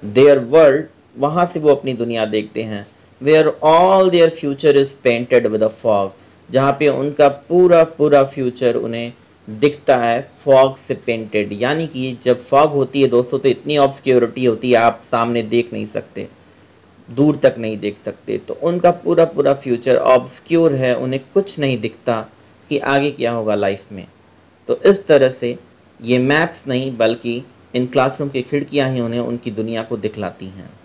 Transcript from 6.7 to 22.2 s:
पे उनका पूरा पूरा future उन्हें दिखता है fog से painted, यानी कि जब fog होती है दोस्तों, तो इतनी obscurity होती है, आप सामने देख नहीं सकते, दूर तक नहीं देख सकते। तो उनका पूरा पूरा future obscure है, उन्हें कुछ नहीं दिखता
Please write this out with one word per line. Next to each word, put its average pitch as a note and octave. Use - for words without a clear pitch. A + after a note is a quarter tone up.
पे D3+
उनका C#3
पूरा E3+
पूरा D3
future B2
उन्हें A#2
दिखता C3+
है A#2+
fog C3
से -
painted, G#2+
यानी C#3
कि B2+
जब B2
fog D3
होती C#3
है C3+
दोस्तों, B2
तो C#3
इतनी D3
obscurity B2+
होती A#2+
है, A#2+
आप A#2
सामने A#2
देख A#2
नहीं G#2+
सकते, G#2
दूर C#3+
तक C3+
नहीं A2
देख G#2
सकते। G#2+
तो -
उनका F3
पूरा E3+
पूरा C#3+
future B2+
obscure D#3
है, C3
उन्हें B2+
कुछ G3
नहीं C3+
दिखता A2